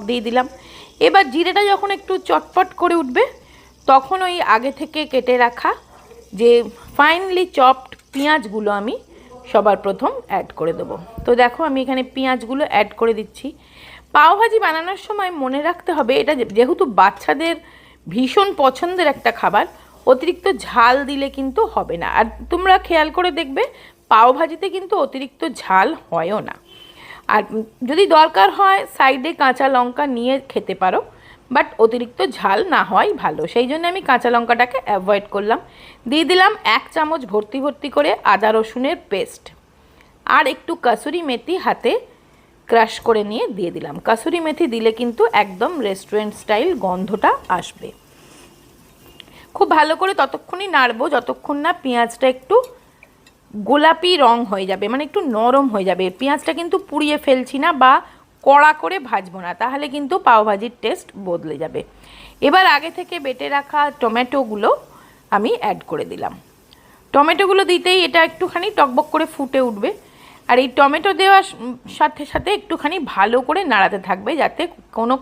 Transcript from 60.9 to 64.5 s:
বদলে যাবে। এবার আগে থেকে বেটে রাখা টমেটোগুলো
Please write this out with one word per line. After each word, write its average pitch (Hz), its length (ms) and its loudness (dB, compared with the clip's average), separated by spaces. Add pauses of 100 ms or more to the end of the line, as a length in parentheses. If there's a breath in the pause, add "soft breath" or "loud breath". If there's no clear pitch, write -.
বদলে 160 320 -6
যাবে। 151 260 -8 (580 loud breath)
এবার 339 240 4
আগে 311 260 2
থেকে 359 280 -10
বেটে 277 300 -8
রাখা 285 500 -2
টমেটোগুলো 233 720 -2 (600 soft breath)